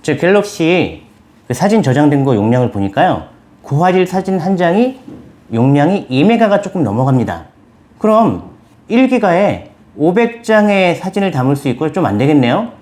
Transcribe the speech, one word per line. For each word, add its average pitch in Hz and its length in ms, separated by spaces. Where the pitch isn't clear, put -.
제 147 140
갤럭시 175 840
그 123 60
사진 202 280
저장된 139 420
거 135 100
용량을 117 360
보니까요. 101 540
고화질 180 440
사진 190 320
한 180 180
장이 196 440
용량이 143 560
이 131 160
메가가 214 360
조금 180 240
넘어갑니다. 110 640
그럼 214 520
일 254 200
기가에 185 640
오백 233 480
장의 202 520
사진을 190 340
담을 139 260
수 139 120
있고 147 240
좀 175 120
안 101 140
되겠네요. 143 640